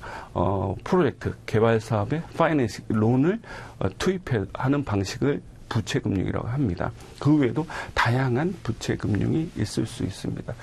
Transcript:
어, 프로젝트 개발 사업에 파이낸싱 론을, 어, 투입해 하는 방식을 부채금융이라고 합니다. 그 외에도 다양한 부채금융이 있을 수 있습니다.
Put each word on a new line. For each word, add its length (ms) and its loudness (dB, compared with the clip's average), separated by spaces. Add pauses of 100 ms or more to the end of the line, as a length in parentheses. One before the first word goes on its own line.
(360)
어, 480 0
프로젝트 500 0 (140)
개발 340 4
사업에 400 0 (160)
파이낸싱 520 2
론을, 500 4 (400)
어, 180 0
투입해 560 0
하는 320 0
방식을 560 0 (280)
부채금융이라고 800 0
합니다. 440 0 (260)
그 200 4
외에도 280 2 (300)
다양한 640 2
부채금융이 960 0
있을 300 -2
수 160 -8
있습니다. 600 -6